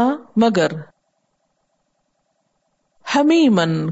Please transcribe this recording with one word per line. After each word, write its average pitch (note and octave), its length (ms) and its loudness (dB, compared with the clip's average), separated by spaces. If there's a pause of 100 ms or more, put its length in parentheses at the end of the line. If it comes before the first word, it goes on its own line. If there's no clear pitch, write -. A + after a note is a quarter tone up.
(360)
مگر، G#3 360 2 (2250)
حمیمن، C#4+ 680 2 (180)